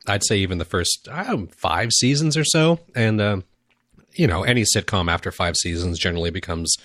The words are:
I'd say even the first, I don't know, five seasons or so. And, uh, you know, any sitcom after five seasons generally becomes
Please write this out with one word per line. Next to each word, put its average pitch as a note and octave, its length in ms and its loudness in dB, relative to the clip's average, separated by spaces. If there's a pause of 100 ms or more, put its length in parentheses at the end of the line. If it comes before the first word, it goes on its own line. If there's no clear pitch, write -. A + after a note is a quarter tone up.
I'd G2+ 180 0
say G#2+ 160 2
even F#2 200 -2
the E2+ 60 -4
first, - 460 -4
I E3 120 -8
don't A3+ 220 -2
know, - 20 -14 (100)
five F#2 360 -2
seasons C#3+ 440 2
or D#3 80 2
so. E3 340 4 (140)
And, A2 260 2
uh, G#2 220 0 (720)
you E3 140 2
know, F#2 160 2
any B2 200 2 (120)
sitcom F#2 360 0
after F2 200 -2
five F2 240 -2
seasons F2 420 -2
generally E2+ 320 -2
becomes E2+ 560 -4